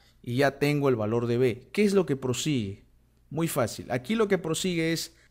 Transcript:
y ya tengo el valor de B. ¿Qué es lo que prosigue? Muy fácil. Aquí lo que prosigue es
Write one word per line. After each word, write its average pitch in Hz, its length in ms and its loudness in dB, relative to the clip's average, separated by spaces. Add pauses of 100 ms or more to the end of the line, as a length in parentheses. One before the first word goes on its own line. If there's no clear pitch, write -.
(220)
y 120 140 -6
ya 135 240 2
tengo 147 300 2
el 127 60 4
valor 113 300 0
de 120 140 0
B. 120 340 0
¿Qué 208 100 2
es 202 120 4
lo 185 100 4
que 147 100 -2
prosigue? 123 720 -4 (460)
Muy 165 160 -2
fácil. 117 420 -2
Aquí 127 240 -2
lo 226 140 2
que 190 100 2
prosigue 165 560 -2
es - 220 -6 (160)